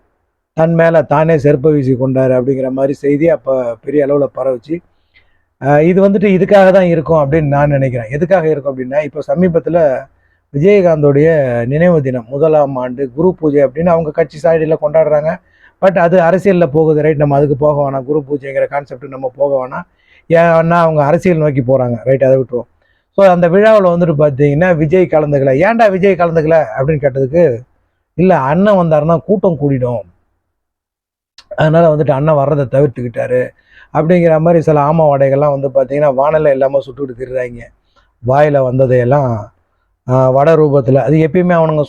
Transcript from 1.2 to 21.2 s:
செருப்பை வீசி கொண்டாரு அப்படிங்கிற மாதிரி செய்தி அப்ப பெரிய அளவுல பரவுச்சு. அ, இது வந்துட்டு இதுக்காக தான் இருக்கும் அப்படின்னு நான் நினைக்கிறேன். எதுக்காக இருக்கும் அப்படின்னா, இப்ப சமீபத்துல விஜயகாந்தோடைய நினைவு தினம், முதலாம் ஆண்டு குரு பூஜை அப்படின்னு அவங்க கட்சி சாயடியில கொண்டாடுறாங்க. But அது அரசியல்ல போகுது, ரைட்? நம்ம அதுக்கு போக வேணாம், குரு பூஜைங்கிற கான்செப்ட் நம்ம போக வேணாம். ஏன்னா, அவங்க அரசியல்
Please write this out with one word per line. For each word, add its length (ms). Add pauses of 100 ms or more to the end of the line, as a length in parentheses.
செருப்பை 340
வீசி 220
கொண்டாரு 480
அப்படிங்கிற 280
மாதிரி 220
செய்தி 360
அப்ப 560
பெரிய 220
அளவுல 320
பரவுச்சு. 400 (840)
அ, 220
இது 240
வந்துட்டு 140
இதுக்காக 500
தான் 120
இருக்கும் 480
அப்படின்னு 140
நான் 220
நினைக்கிறேன். 420
எதுக்காக 380
இருக்கும் 300
அப்படின்னா, 260
இப்ப 220
சமீபத்துல 800 (460)
விஜயகாந்தோடைய 1120
நினைவு 360
தினம், 260
முதலாம் 480
ஆண்டு 340
குரு 240
பூஜை 300
அப்படின்னு 220
அவங்க 240
கட்சி 380
சாயடியில 340
கொண்டாடுறாங்க. 540 (440)
But 180
அது 220
அரசியல்ல 460
போகுது, 360
ரைட்? 140
நம்ம 200
அதுக்கு 200
போக 340
வேணாம், 140
குரு 260
பூஜைங்கிற 360
கான்செப்ட் 380
நம்ம 320
போக 320
வேணாம். 140 (460)
ஏன்னா, 420
அவங்க 340
அரசியல் 320